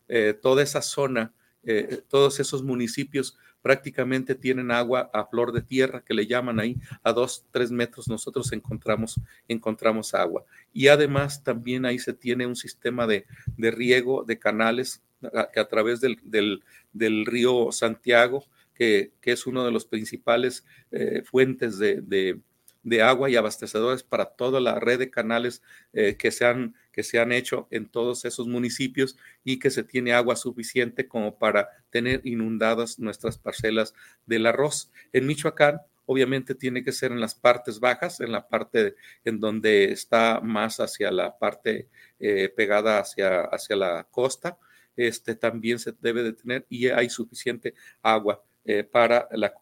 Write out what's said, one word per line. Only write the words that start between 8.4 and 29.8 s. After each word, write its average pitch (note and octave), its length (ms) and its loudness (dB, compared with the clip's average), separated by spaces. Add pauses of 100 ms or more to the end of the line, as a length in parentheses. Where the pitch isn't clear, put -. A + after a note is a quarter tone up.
encontramos, A2 640 -4 (300)
encontramos A2 640 -2
agua. F2+ 320 -2 (300)
Y C3+ 140 4
además C#3+ 540 4
también B2 440 -4
ahí B2 120 -2
se B2 140 -6
tiene B2 340 -4
un B2 100 -6
sistema B2 500 -4
de, G#2 180 0 (320)
de A2+ 140 0
riego, B2 520 2
de A2+ 160 -4
canales, A2+ 640 0 (300)
a, A2 180 -2
que - 100 0
a G#2+ 60 2
través A2+ 360 0
del, B2+ 220 0
del, G#2 380 0 (300)
del A2 320 0
río A#2+ 480 2
Santiago, A#2+ 720 2 (300)
que, G#2+ 380 2 (100)
que A#2+ 100 2
es A#2+ 140 -6
uno B2+ 180 -2
de A#2+ 80 0
los A2 140 -2
principales, A#2+ 800 -2 (240)
eh, B2 340 -4
fuentes C3 540 2
de, G2+ 240 2
de, F#2+ 380 0 (420)
de A2+ 180 2
agua B2+ 300 6
y A#2+ 60 4
abastecedores A2+ 680 0
para - 240 -2
toda C3 340 -2
la A#2 180 0
red A#2 200 2
de C3 100 -2
canales, A#2+ 540 -2 (320)
eh, G2+ 240 2
que A#2 120 0
se - 140 0
han, A#2+ 300 2 (180)
que - 100 -4
se - 160 0
han A#2 140 2
hecho B2+ 380 -2
en A2 160 -4
todos A#2+ 400 -4
esos A#2+ 200 -8
municipios B2+ 680 -4 (260)
y C3 160 -2
que C3+ 120 0
se B2 140 -2